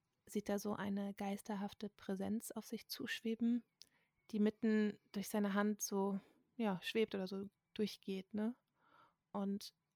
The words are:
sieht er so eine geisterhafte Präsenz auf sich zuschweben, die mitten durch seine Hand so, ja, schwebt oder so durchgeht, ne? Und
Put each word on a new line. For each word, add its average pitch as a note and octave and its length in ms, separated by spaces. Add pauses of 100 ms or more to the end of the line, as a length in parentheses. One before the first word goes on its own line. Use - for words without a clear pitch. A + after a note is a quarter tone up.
(280)
sieht G#3 200
er G3+ 120
so G#3 160
eine G3+ 400
geisterhafte G3+ 760
Präsenz G3 600
auf G#3+ 140
sich - 220
zuschweben, A#3 800 (680)
die G#3+ 80
mitten G#3+ 580 (140)
durch G3 160
seine G3+ 280
Hand G#3 260
so, G3 400 (340)
ja, G3+ 260
schwebt A3 320
oder F#3+ 140
so G3 220 (240)
durchgeht, G3 600
ne? G#3+ 220 (800)
Und G3 400 (220)